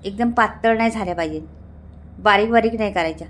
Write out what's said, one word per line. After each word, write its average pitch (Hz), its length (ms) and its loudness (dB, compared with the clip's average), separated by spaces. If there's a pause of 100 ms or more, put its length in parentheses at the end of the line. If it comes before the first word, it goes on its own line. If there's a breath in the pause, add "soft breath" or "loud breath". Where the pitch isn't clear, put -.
एकदम 208 240 -2
पातळ 226 480 2
नाही 226 140 2
झाल्या 190 240 -4
पाहिजे, 156 260 -6 (800)
बारीक 208 300 4
बारीक 233 240 2
नाही 214 200 -2
करायच्या. 165 360 -4